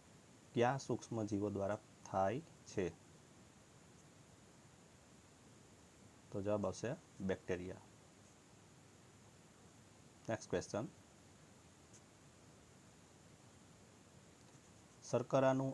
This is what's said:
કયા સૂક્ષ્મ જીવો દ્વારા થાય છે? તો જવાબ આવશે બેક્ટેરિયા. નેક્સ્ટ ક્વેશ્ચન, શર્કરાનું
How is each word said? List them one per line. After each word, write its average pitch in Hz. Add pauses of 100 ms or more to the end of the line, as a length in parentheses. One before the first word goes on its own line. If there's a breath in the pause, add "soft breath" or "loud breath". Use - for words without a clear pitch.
(480)
કયા 123
સૂક્ષ્મ 117
જીવો 104
દ્વારા 98 (260)
થાય 98 (260)
છે? - (3500)
તો 104
જવાબ 104
આવશે 98 (300)
બેક્ટેરિયા. 92 (2500)
નેક્સ્ટ -
ક્વેશ્ચન, 101 (4000)
શર્કરાનું 135